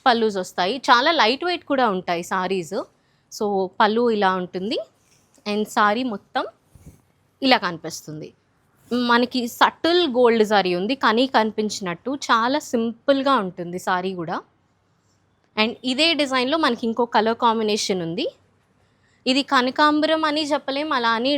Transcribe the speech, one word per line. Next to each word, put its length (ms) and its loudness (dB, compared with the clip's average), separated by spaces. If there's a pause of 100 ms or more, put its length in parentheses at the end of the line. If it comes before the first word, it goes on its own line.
పల్లూస్ 380 2
వస్తాయి. 320 -4 (140)
చాలా 320 4
లైట్ 260 2
వెయిట్ 240 -4
కూడా 240 2
ఉంటాయి 380 -4
సారీస్. 440 -4 (600)
So 80 -4 (360)
పళ్ళు 240 4 (120)
ఇలా 160 2 (100)
ఉంటుంది 360 -6 (720)
and 140 -2 (120)
సారీ 360 2
మొత్తం 320 -6 (1000)
ఇలా 200 6
కనిపిస్తుంది. 640 -10 (640)
మనకి 480 2 (200)
సటిల్ 440 2 (140)
గోల్డ్ 340 6
జరీ 280 4
ఉంది, 160 -2 (100)
కానీ 180 4 (140)
కనిపించినట్టు 760 -2 (160)
చాలా 320 2 (120)
సింపుల్గా 640 0 (120)
ఉంటుంది 420 -8
సారీ 320 -2
కూడా. 180 -6 (1200)
And 120 0 (180)
ఇదే 160 2 (120)
డిజైన్‌లో 460 0
మనకి 240 -2
ఇంకో 140 0 (120)
కలర్ 300 2
కాంబినేషన్ 600 0
ఉంది. 180 -4 (1080)
ఇది 100 2 (120)
కనకాంబరం 760 2
అని 220 -2
చెప్పలేము, 460 -2
అలా 220 0
అని 180 0